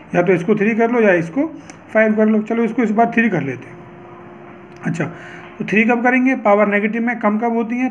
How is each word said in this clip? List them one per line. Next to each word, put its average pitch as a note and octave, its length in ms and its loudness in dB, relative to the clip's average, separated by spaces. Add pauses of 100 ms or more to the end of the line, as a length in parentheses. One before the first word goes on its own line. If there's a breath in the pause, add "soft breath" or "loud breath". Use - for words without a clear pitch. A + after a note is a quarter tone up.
(160 loud breath)
या F3+ 60 2
तो F#3 120 4
इसको F3 220 0
थ्री G#3+ 200 0
कर A#3 160 2
लो A#3+ 100 2
या G3+ 140 4
इसको E3+ 300 -2 (480 loud breath)
फ़ाइव A3 220 2
कर A3 120 4
लो। G#3+ 140 2
चलो A#3 220 -2
इसको A#3 200 0
इस G#3+ 80 0
बार A3+ 240 2
थ्री A3+ 140 2
कर F3 140 -2
लेते B2+ 240 -8
हैं। - 100 -20 (1040)
अच्छा, D#3+ 220 -4 (520 loud breath)
तो - 80 -8
थ्री G#3+ 180 2
कब A#3 200 0
करेंगे? B3+ 340 2
पावर G#3 300 2
नेगेटिव G#3+ 380 -2
में A#3+ 140 -4
कम G#3+ 180 0
कब A#3 180 -2
होती A#3 220 -2
है? B3+ 140 -2